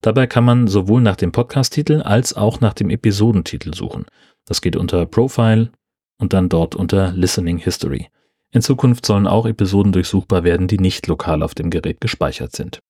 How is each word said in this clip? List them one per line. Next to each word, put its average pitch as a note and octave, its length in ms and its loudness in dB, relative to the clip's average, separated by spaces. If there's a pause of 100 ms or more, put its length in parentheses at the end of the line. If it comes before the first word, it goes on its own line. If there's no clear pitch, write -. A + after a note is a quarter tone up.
Dabei B2 260 2
kann A#2+ 160 0
man A#2+ 240 4
sowohl G2+ 360 2
nach G2+ 140 2
dem F2+ 140 -2
Podcast-Titel C#3 680 0
als - 340 0
auch A2 280 0
nach G#2+ 100 2
dem G2+ 160 -2
Episodentitel G2+ 880 0
suchen. - 320 -10 (400)
Das - 160 -6
geht E2+ 140 -2
unter F#2 280 0
Profile A2+ 680 0 (460)
und F#2+ 140 -2
dann F#2 160 2
dort E2 260 0
unter F#2+ 380 0
Listening F2+ 460 -2
History. - 480 -2 (440)
In A#2 120 4
Zukunft B2 420 2
sollen G2+ 220 2
auch A2 180 2
Episoden G2+ 480 2
durchsuchbar F2+ 500 0
werden, F2 260 0
die G2+ 100 0
nicht F#2 280 0
lokal D#2 360 -2
auf - 120 -6
dem E2 140 -6
Gerät - 320 -4
gespeichert - 560 -6
sind. - 220 -10 (120)